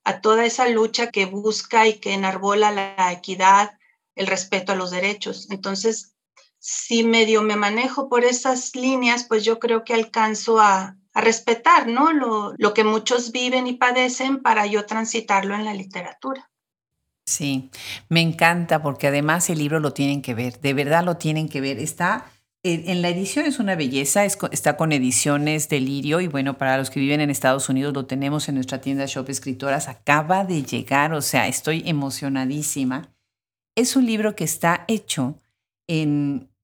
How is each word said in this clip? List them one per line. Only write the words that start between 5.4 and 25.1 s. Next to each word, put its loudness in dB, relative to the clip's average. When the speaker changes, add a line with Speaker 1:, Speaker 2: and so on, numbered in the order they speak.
Speaker 1:
Entonces, -4
si -2
medio 4
me 0
manejo -2
por 2
esas 0
líneas, 0
pues 0
yo 2
creo 0
que -2
alcanzo 0
a, 2
a -2
respetar, 2
¿no? 2
Lo, -2
lo 2
que 4
muchos 0
viven 0
y -4
padecen 0
para 4
yo -2
transitarlo -2
en -4
la -6
literatura. -12
Speaker 2:
Sí, -4
me 4
encanta 2
porque 0
además 2
el 0
libro 0
lo -2
tienen -2
que -6
ver, -6
de 0
verdad 2
lo -2
tienen -2
que -6
ver. -4
Está -4
en, -2
en 0
la 2
edición -2
es -2
una 0
belleza, 0
es -2
co-, -4
está 0
con 0
Ediciones 0